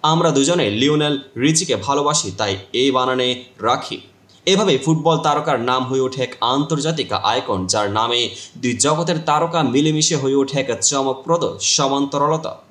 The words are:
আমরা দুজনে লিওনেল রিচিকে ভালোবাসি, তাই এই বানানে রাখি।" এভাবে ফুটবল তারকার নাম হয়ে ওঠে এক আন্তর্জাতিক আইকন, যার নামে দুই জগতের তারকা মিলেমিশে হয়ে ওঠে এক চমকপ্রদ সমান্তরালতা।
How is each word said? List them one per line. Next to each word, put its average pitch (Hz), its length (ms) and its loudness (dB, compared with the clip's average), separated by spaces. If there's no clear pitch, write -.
আমরা 160 300 4
দুজনে 139 380 2
লিওনেল 143 500 2
রিচিকে 151 380 2
ভালোবাসি, 139 600 -2
তাই 98 200 -2
এই 135 180 2
বানানে 127 520 0
রাখি।" 120 400 -2
এভাবে 190 320 4
ফুটবল 160 400 2
তারকার 147 420 0
নাম 127 240 0
হয়ে 131 180 0
ওঠে 131 220 -2
এক - 180 -8
আন্তর্জাতিক 151 720 0
আইকন, 104 520 -2
যার 101 260 -2
নামে 117 380 0
দুই 123 160 -2
জগতের 160 420 0
তারকা 160 360 0
মিলেমিশে 151 540 2
হয়ে 135 200 0
ওঠে 139 240 0
এক 123 220 -4
চমকপ্রদ 135 800 -2
সমান্তরালতা। 143 960 0